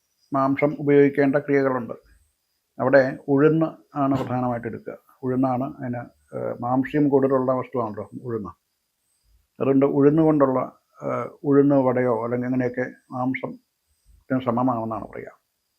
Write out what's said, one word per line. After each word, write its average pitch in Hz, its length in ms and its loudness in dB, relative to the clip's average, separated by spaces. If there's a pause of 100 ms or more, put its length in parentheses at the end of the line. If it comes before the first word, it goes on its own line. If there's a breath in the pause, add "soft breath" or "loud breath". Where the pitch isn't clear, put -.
(340)
മാംസം 139 460 0
ഉപയോഗിക്കേണ്ട 143 560 4
ക്രിയകളുണ്ട്. 135 580 0 (840)
അവിടെ 131 380 4 (100)
ഉഴുന്ന് 156 680 0
ആണ് 139 180 0
പ്രധാനമായിട്ട് 123 520 -4
എടുക്കുക. 110 300 -12 (260)
ഉഴുന്നാണ് 131 560 -2
അതിന്, 120 220 -8 (360)
ഏഹ്, 120 240 -6
മാംസ്യം 135 480 0
കൂടുതലുള്ള 131 420 2
വസ്തുവാണല്ലോ 113 580 -6 (120)
ഉഴുന്ന്. 113 280 -8 (1120)
അതുകൊണ്ട് 135 240 2
ഉഴുന്ന് 147 360 4
കൊണ്ടുള്ള, 139 380 2 (440)
ഏഹ്, 123 260 -6 (140)
ഉഴുന്ന് 143 320 4
വടയോ 123 480 2
അല്ലെങ്കിൽ 123 240 -4
അങ്ങനെയൊക്കെ 127 380 -2 (260)
മാംസത്തിന് - 1300 -8
സമമാണെന്നാണ് 117 600 -2
പറയുക. - 240 -14 (480)